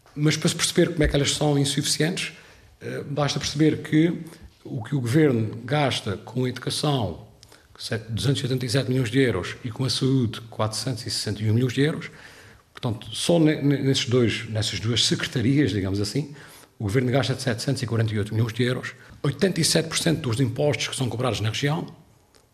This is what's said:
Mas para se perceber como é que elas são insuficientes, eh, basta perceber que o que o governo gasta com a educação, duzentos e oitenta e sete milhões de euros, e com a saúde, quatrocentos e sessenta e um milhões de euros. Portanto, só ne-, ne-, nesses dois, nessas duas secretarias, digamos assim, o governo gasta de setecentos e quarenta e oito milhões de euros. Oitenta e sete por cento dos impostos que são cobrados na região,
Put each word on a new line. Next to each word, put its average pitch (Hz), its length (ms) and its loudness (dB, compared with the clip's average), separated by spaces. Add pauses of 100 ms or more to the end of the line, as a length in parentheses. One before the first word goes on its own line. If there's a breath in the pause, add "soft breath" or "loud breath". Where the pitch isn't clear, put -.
(160)
Mas 151 220 2
para 160 120 2
se - 60 0
perceber 170 360 2
como 151 120 2
é 147 40 4
que - 80 0
elas 139 180 2
são 147 240 2
insuficientes, 139 760 0 (480 loud breath)
eh, 127 280 -8
basta 143 300 0
perceber 147 420 2
que 160 320 4 (500 loud breath)
o 131 200 -8
que - 100 -6
o 139 80 0
governo 117 640 2
gasta 123 520 0
com - 280 -4
a 127 40 -2
educação, 123 760 -4 (840 loud breath)
duzentos 117 320 0
e 139 40 -4
oitenta 131 200 -2
e 120 40 -6
sete 131 200 0
milhões 127 200 0
de 127 100 2
euros, 101 440 2
e 117 80 -6
com 131 140 -4
a 123 40 0
saúde, 131 500 2 (120)
quatrocentos 110 560 -4
e - 20 -8
sessenta 104 320 -4
e 110 80 2
um 104 40 4
milhões 123 200 2
de 131 80 2
euros. 160 300 0 (600 loud breath)
Portanto, - 400 -6
só 170 260 2
ne-, 156 220 4
ne-, 139 200 2
nesses 131 240 2
dois, 113 440 2
nessas 104 300 -2
duas 113 260 0
secretarias, 139 680 2
digamos 98 280 -2
assim, 143 360 -4 (420 loud breath)
o 113 60 -8
governo 123 280 0
gasta 127 220 2
de 113 80 -6
setecentos 120 400 -2
e 117 60 -4
quarenta 110 260 0
e 107 60 0
oito 101 140 -4
milhões 110 200 0
de 123 100 0
euros. 123 300 -2 (300 loud breath)
Oitenta 170 380 0
e - 20 2
sete 160 240 2
por 160 100 -6
cento 151 320 0
dos 113 100 -2
impostos 135 500 0
que - 60 -8
são 127 140 -2
cobrados 113 320 -2
na 107 80 0
região, 147 380 -2 (680)